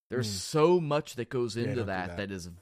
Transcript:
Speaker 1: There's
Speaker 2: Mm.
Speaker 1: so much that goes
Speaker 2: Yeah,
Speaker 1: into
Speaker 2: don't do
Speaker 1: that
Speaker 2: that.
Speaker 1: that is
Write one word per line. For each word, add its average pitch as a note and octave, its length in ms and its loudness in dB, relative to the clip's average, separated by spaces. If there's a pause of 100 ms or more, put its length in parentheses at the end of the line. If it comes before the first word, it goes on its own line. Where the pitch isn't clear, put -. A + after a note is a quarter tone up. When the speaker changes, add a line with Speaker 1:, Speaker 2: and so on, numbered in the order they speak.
(100)
Speaker 1:
There's A#2+ 180 -2
Speaker 2:
Mm. G2 100 -6
Speaker 1:
so D#3 420 4
much D3 360 -2
that A#2+ 140 -6
goes A#2+ 260 -2
Speaker 2:
Yeah, A#2 80 0
Speaker 1:
into A2+ 120 -2
Speaker 2:
don't A2+ 80 0
do - 20 -4
Speaker 1:
that F#2 240 -4
Speaker 2:
that. F2 80 -10
Speaker 1:
that G2+ 120 -4
is F2+ 200 -8 (120)